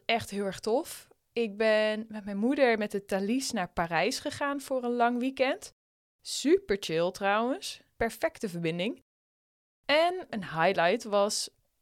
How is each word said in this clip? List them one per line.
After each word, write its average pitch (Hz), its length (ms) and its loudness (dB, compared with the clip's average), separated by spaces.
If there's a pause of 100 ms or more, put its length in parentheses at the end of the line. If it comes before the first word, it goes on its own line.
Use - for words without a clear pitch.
echt 226 240 -2
heel 202 160 -6
erg 185 140 -6
tof. - 480 -4 (260)
Ik 214 240 -2
ben 214 500 2
met 214 180 -12
mijn 202 120 -6
moeder 247 400 4
met 214 140 -4
de 196 140 -4
Thalys 208 460 -2
naar 196 180 -4
Parijs 175 500 0
gegaan 285 420 -4
voor 262 220 -4
een 240 120 -2
lang 240 240 2
weekend. 269 540 -2 (480)
Super 285 580 2
chill 170 320 0
trouwens. 220 680 -2 (160)
Perfecte 233 520 -2
verbinding. 170 540 -4 (840)
En 339 440 2
een 208 140 -6
highlight 175 600 2
was, 208 460 0 (320)